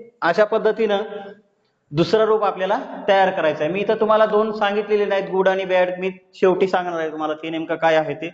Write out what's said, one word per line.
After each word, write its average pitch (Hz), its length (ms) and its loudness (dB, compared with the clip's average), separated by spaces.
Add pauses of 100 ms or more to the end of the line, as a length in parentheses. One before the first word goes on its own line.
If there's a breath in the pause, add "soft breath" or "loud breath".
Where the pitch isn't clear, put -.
(220)
अशा 170 220 4
पद्धतीनं 214 580 0 (880)
दुसरं 170 320 2
रूप 214 200 2
आपल्याला 185 340 -2 (300)
तयार 190 220 4
करायचं 156 340 0
आहे. 160 80 0
मी 196 80 -2
इथं 214 200 0
तुम्हाला 214 260 4
दोन 214 260 0
सांगितलेले 208 520 0
नाहीत, 190 260 -2
Good 190 180 2
आणि 190 160 0
bad, 180 340 0
मी 190 120 -4 (240)
शेवटी 185 340 2
सांगणार 180 300 -2
आहे 160 120 -4
तुम्हाला 156 240 -4
ते 160 160 -10
नेमकं 165 260 -6
काय 160 200 2
आहे 151 180 -2
ते. 160 200 -10